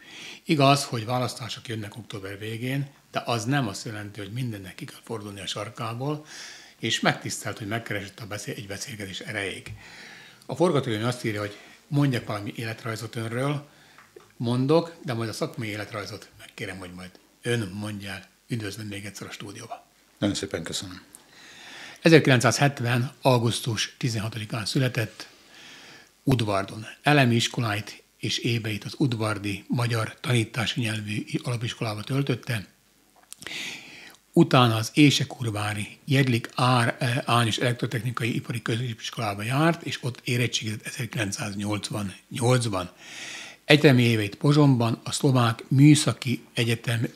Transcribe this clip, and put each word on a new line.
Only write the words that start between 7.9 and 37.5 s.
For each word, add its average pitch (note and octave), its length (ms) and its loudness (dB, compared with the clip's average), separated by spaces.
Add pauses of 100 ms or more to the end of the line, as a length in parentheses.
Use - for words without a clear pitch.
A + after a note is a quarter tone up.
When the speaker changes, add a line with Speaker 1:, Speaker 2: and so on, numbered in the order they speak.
Speaker 1:
a A2 80 -14
beszél-, G#2 280 -10
egy G#2 120 -14
beszélgetés G2 520 -10
erejéig. G2+ 540 -8 (720)
A A#2+ 100 -8
forgatókönyv C3 500 2
azt B2 180 -2
írja, G#2+ 160 -2
hogy G#2 180 -6 (300)
mondjak C#3+ 400 2
valami G2+ 280 -6
életrajzot A2+ 600 -8
önről, B2+ 520 -4 (680)
mondok, C3 680 2
de B2 100 -2
majd A2+ 160 -2
a G2+ 40 -8
szakmai C#3 340 -6
életrajzot G2+ 640 -8 (100)
megkérem, F#2+ 380 -12
hogy F2+ 180 -12
majd F2+ 140 -14 (320)
ön A#2 320 -2
mondja G2+ 360 -8
el. F#2+ 180 -12 (200)
Üdvözlöm G#2+ 400 -6
még G2+ 180 -10
egyszer G2+ 220 -12
a F#2 40 -16
stúdióba. A2 540 -14 (320)
Speaker 2:
Nagyon G2+ 180 0
szépen F#2 280 -6
köszönöm. F#2 380 -8 (1000)
Speaker 1:
Ezerkilencszázhetven. B2+ 1080 6 (100)
augusztus A#2+ 760 2
tizenhatodikán A2 680 -4
született B2 600 -2 (960)
Udvardon. A2 600 0 (160)
Elemi C#3 340 6
iskoláit A2+ 680 -2 (140)
és A2 200 -4
éveit A2 460 -2
az - 140 -12
udvardi G#2+ 680 -2
magyar A#2+ 540 -2
tanítási A#2 580 0
nyelvű G#2+ 460 -4
i-, - 180 -4
alapiskolába A#2 600 -4
töltötte. C3 640 -2 (1700)
Utána B2+ 400 6
az A2 180 -4
ésekurvári G#2+ 1120 2
Jedlik B2+ 500 2
Ár-, B2 440 2
eh, B2 260 0
Ányos A#2 320 2